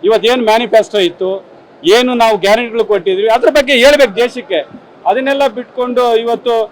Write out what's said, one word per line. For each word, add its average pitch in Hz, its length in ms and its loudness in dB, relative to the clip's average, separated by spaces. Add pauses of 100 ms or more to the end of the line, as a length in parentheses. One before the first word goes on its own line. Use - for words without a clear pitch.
ಇವತ್ತೇನು 226 400 0
ಮ್ಯಾನಿಫೆಸ್ಟೋ 214 540 0
ಇತ್ತು, 190 480 -4 (380)
ಏನು 247 300 2
ನಾವು 226 240 2
ಗ್ಯಾರಂಟಿಗಳು 220 460 0
ಕೊಟ್ಟಿದ್ವಿ, 196 440 -2
ಅದ್ರ 247 200 2
ಬಗ್ಗೆ 285 240 0
ಹೇಳ್ಬೇಕು 262 440 4
ದೇಶಕ್ಕೆ. 226 500 -4 (400)
ಅದನ್ನೆಲ್ಲ 269 400 0
ಬಿಟ್ಕೊಂಡು 247 720 -2
ಇವತ್ತು 233 560 -2